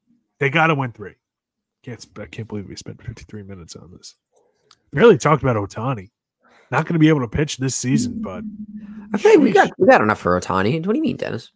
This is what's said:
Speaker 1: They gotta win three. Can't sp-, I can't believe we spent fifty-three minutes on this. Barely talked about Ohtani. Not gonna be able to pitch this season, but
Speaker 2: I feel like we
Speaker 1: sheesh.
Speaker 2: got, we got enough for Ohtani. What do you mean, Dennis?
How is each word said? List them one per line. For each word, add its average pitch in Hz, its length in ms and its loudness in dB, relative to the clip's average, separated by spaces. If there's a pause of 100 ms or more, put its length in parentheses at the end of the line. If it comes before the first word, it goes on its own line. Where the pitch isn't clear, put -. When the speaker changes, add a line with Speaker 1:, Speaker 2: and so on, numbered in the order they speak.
(400)
Speaker 1:
They 139 100 0
gotta 160 240 2
win 131 200 -4
three. 95 220 -16 (680)
Can't 120 180 -16
sp-, - 180 -20
I 107 60 -12
can't 110 220 -12
believe 101 200 -10
we - 80 -14
spent - 280 -16
fifty-three 107 400 -14
minutes 95 320 -18
on - 160 -20
this. - 240 -20 (760)
Barely 180 260 6
talked 147 260 2
about 127 140 0
Ohtani. 107 520 -6 (640)
Not 147 140 -2
gonna 170 140 -2
be 156 100 6
able 151 120 2
to 120 60 -6
pitch 147 300 -4
this 131 180 -4
season, - 460 -2
but 185 220 -10 (680)
Speaker 2:
I - 40 -2
feel 440 160 6
like 359 80 8
we 220 100 4
Speaker 1:
sheesh. - 40 0
Speaker 2:
got, - 220 2
we 190 100 4
got 240 140 6
enough 107 180 2
for 90 200 2
Ohtani. 104 460 -2
What 208 80 -2
do 262 40 -2
you 311 60 -4
mean, - 140 -4
Dennis? - 380 -10